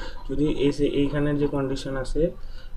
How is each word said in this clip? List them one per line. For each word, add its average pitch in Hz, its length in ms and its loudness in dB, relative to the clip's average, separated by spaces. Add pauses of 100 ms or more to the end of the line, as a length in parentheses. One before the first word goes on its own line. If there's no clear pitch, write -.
(300)
যদি 143 160 2
এই 143 260 4
যে 143 140 2
এইখানে 143 520 2
যে 143 100 2
কন্ডিশন 135 500 -2
আছে, 151 340 0 (460)